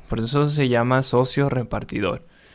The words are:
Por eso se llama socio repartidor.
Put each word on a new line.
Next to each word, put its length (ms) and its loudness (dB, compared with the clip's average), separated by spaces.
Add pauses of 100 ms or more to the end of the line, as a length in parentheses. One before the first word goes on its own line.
Por 80 -2
eso 300 0
se 220 0
llama 340 2
socio 480 0
repartidor. 760 -4 (300)